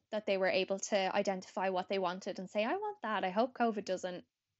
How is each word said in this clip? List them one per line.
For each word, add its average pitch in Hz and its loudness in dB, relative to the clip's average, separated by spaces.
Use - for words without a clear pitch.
that 214 -4
they 196 2
were 190 4
able 190 2
to 190 0
identify 196 0
what 185 0
they 196 2
wanted 185 -2
and 185 -8
say, 208 0
"I 254 0
want 415 -4
that. 214 0
I 185 0
hope 226 2
covid 226 0
doesn't, 180 -4